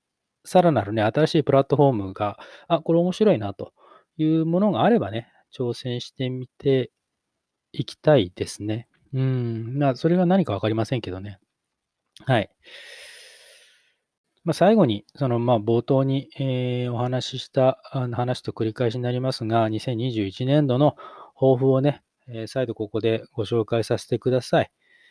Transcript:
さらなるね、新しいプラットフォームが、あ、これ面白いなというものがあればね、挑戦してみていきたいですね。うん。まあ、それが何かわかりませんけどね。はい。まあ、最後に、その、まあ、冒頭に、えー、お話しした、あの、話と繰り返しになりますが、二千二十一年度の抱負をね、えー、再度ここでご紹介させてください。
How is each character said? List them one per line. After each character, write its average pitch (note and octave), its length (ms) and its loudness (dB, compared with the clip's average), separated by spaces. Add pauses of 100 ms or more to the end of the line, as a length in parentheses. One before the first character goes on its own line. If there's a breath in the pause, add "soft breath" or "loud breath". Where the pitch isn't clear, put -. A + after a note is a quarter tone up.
(440)
さ - 160 4
ら E3+ 120 4
な A#2 100 2
る G2 100 -6
ね、 A2+ 100 0
新 D3 240 2
し E3 120 2
い C#3 60 2
プ - 80 0
ラ C3+ 120 6
ッ - 20 -6
ト C#3 100 0
フ C#3+ 100 6
ォ C3+ 40 6
ー - 20 0
ム G2 200 -4
が、 G#2 260 -6 (280 loud breath)
あ、 E3 140 0
こ E3 140 0
れ E3 40 4
面 F3+ 140 0
白 G#3+ 200 2
い C#3 60 2
な G2+ 160 -6
と - 180 -14 (440 soft breath)
い D#3 100 0
う D#3+ 180 2
も E3+ 160 0
の G#3 120 2
が A#2 100 0
あ F3+ 80 4
れ A#3 80 4
ば G2 120 -2
ね、 A2+ 180 -8 (280 soft breath)
挑 A#2+ 160 -4
戦 B2 280 -8
し - 100 -16
て B2+ 200 -6
み B2+ 180 -10
て C3+ 420 0 (840)
い - 120 -6
き - 100 -14
た D3+ 220 2
い F#2 180 0
で - 120 -6
す - 180 -12
ね。 A2 240 -6 (260)
う C3 60 -4
ん。 B2 580 -4
ま C#3+ 120 2
あ、 A#2+ 60 -2
そ - 120 -2
れ E3+ 80 4
が F3+ 100 2
何 F#3 180 4
か A2+ 80 -4
わ G2 80 -4
か A2 80 0
り A2 60 0
ま A2 100 0
せ C3 120 -4
ん A2+ 40 -2
け F2+ 100 -10
ど F#2 100 -8
ね。 G2 180 -14 (840)
は B2 160 2
い。 - 100 -6 (1900 loud breath)
ま E3 60 -2
あ、 D3 40 0
最 G3 200 4
後 G#3 100 6
に、 G#2 200 -2 (100)
そ C3+ 140 -2
の、 A#2+ 100 0
ま A#2+ 160 2
あ、 A2 60 2
冒 A#2 220 2
頭 C3+ 220 2
に、 C3+ 240 -2 (100)
え B2+ 500 -4
ー、 B2 40 -6
お A#2 60 -4
話 B2 400 -4
し - 60 -10
し - 60 -20
た、 C3 300 2 (100)
あ B2+ 180 -4
の、 A#2+ 80 -6
話 B2 260 -4
と G#2+ 100 -8
繰 - 120 -4
り A2 100 -4
返 A#2+ 160 -2
し A#2 60 -8
に B2 60 -6
な B2 100 -2
り B2+ 80 -4
ま C3 120 -2
す A#2 120 -8
が、 A2 240 2
二 A2 100 -4
千 A#2+ 180 -6
二 B2 160 -4
十 G#2+ 120 -2
一 G2 200 -6
年 C#3+ 220 2
度 B2+ 120 2
の C#3+ 180 4 (380 loud breath)
抱 C3 220 4
負 C3+ 160 2
を C3 80 2
ね、 C#3+ 220 -2 (260)
え A2+ 160 -12
ー、 - 20 -12
再 C3 200 -4
度 A2+ 80 -6
こ G#2 140 -8
こ A2 120 -4
で A2 320 0
ご A2 120 -6
紹 A2+ 200 0
介 A2+ 200 -2
さ A2+ 140 -2
せ - 100 -12
て A#2+ 100 -2
く - 120 -2
だ B2+ 120 0
さ D3+ 200 0
い。 - 80 -6 (400 soft breath)